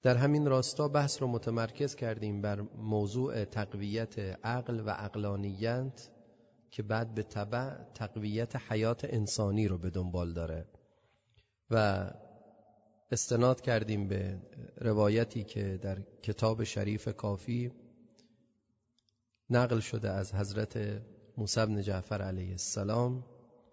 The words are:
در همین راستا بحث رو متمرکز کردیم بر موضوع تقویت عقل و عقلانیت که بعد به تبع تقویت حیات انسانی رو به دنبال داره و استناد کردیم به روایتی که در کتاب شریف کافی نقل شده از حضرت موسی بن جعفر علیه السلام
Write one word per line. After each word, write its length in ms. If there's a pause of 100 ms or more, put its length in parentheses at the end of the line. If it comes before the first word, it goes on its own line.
در 160
همین 280
راستا 420
بحث 340
رو 60
متمرکز 680
کردیم 460
بر 200
موضوع 840
تقویت 760 (240)
عقل 360
و 100
عقلانیت 1200 (600)
که 120
بعد 300
به 100
تبع 600 (100)
تقویت 640
حیات 540
انسانی 580
رو 100
به 120
دنبال 440
داره 340 (1000)
و 420 (1000)
استناد 500
کردیم 460
به 340 (360)
روایتی 680
که 380
در 200 (220)
کتاب 400
شریف 440
کافی 640 (1800)
نقل 260
شده 300
از 260
حضرت 680 (360)
موسی 220
بن 220
جعفر 400
علیه 300
السلام 760 (480)